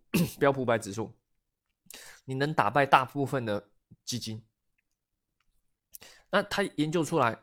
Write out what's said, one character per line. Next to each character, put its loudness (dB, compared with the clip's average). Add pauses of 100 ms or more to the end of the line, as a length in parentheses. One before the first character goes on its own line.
(180)
<clears throat> -2
标 4
普 -2
五 0
百 2
指 -8
数， -8 (1120)
你 -8
能 -2
打 2
败 4
大 6
部 -4
分 -4
的 -4 (360)
基 -8
金。 -10 (1900)
那 2
他 -4 (140)
研 0
究 2
出 0
来， 2